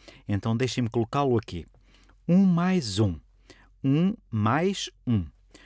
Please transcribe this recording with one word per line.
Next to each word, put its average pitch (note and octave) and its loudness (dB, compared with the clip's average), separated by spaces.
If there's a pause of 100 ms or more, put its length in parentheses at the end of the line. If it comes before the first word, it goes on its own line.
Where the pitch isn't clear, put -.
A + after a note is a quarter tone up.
(280)
Então G#2+ -2
deixem-me B2 -2
colocá-lo B2 0
aqui. E2+ -8 (640)
Um F#3 6
mais E3+ 0
um. F#2 0 (640)
Um D#3 2 (160)
mais C3+ 0 (160)
um. A2 0 (420)